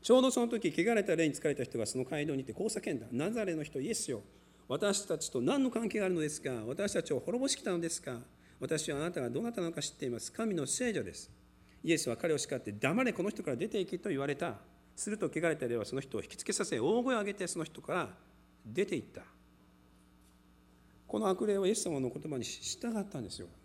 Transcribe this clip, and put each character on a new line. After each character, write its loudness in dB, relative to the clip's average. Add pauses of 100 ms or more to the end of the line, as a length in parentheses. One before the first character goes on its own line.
ち 4
ょ 12
う 8
ど 6
そ 2
の 4
時、 0
汚 4
れ 4
た 2
霊 6
に 0
疲 -10
れ 4
た -2
人 -6
が 0
そ -4
の 0
街 -2
道 0
に -2
て -8
こ -4
う 0
叫 -2
ん -4
だ。 -12
「ナ 0
ザ -2
レ 0
の -2
人 -4
イ -2
エ 0
ス -4
よ、 -4 (460)
私 2
た 0
ち -4
と 0
何 4
の 4
関 0
係 0
が 2
あ 2
る 2
の 2
で 2
す -6
か？ -2 (160)
私 -2
た 2
ち -2
を 2
滅 -2
ぼ 2
し 2
き -14
た -2
の 2
で 0
す -4
か？ -6 (380)
私 -2
は 0
あ 0
な 0
た -2
が 0
ど -2
な -2
た -4
な 0
の -4
か -6
知 -6
っ -18
て -6
い 0
ま -4
す。 -8
神 0
の 0
聖 0
者 0
で -6
す。」 -14 (520)
イ 4
エ 6
ス 0
は -2
彼 2
を 2
叱 -4
っ -2
て、 -6
「黙 4
れ、 2
こ -2
の 0
人 -8
か -2
ら 0
出 -2
て -2
行 0
け」 -4
と -4
言 0
わ 0
れ 0
た。 -4 (360)
す -6
る -2
と 0
汚 0
れ 2
た -2
霊 0
は -2
そ -8
の -2
人 -6
を -2
引 -8
き -14
つ -10
け -2
さ 0
せ、 -2
大 4
声 2
を 2
上 0
げ -4
て -4
そ -4
の -2
人 -14
か -4
ら -2 (520)
出 0
て -2
行 -2
っ -20
た。 -14 (1800)
こ -2
の 2
悪 2
霊 4
は 2
イ 6
エ 6
ス -2
様 0
の 0
言 -8
葉 -2
に -4
従 -4
っ -2
た -8
ん -4
で -8
す -10
よ。 -12 (160)